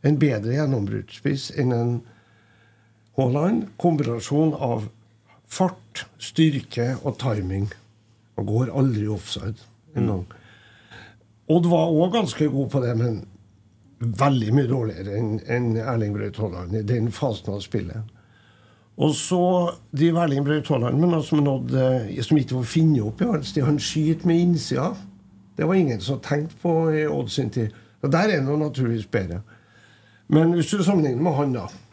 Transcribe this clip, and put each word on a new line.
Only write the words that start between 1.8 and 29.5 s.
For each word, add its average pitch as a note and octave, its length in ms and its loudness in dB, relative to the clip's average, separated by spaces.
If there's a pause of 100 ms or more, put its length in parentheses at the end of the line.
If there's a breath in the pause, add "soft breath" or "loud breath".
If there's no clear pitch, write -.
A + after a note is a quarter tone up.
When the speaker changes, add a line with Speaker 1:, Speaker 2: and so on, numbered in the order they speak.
Speaker 1:
Haaland, D#3 520 0 (120)
kombinasjon D3 800 2
av A#2 280 -2 (600 soft breath)
fart, - 540 -4 (180)
styrke C#3 720 0 (160)
og C3+ 160 -4
timing. G2+ 480 -2 (680)
Han G2+ 120 -4
går A#2 280 0
aldri A#2+ 320 0
offside G#2 540 -8 (340)
en A#2+ 60 0
Speaker 2:
Mm. - 60 0
Speaker 1:
gang. F#2+ 180 -4 (1200 loud breath)
Odd E3+ 180 4
var E3 220 4
også E3+ 240 2
ganske D#3 380 0
god C3+ 200 -2
på C3+ 120 0
det, A#2+ 160 -2
men A#2 280 -2 (760)
veldig A#2 520 0
mye C3+ 160 4
dårligere G#2 480 -4
enn, A2 320 -2
enn A#2+ 280 0
Erling A2+ 360 -2
Braut G2+ 240 -6
Haaland F2+ 380 -6
i G#2+ 80 -2
den A2+ 280 0
fasen G#2+ 440 -4
av G2+ 80 -6
spillet. G2 400 -6 (960 soft breath)
Og D3+ 160 4
så F3+ 600 2 (200)
de D3+ 160 4
Erling D#3 340 2
Braut D3+ 240 0
Haaland, B2 320 0
men E3+ 220 2
som D#3 160 0
nådde, B2+ 840 0
som D#3 120 4
ikke C3 200 0
var B2+ 80 -2
finnet D3+ 380 4
opp G#2+ 200 -4
i - 20 2
hans D#3 280 -2
tid, C#3+ 120 0
han D3 140 2
skyter D#3 480 -2
med E3+ 140 4
innsida. E3 540 0 (640)
Det D3+ 100 -2
var F3+ 80 2
ingen C3+ 260 2
som B2+ 200 -4
tenkte D3 420 -4
på E3 300 2
i D3+ 140 0
Odd C#3+ 240 -4
sin B2 200 -2
tid. A2 200 -2 (320 loud breath)
Og C#3 100 0
der F3+ 160 4
er F3 140 0
han C3+ 60 -2
jo D3 80 0
naturligvis B2+ 540 -2
bedre. F#2+ 300 -2 (880 soft breath)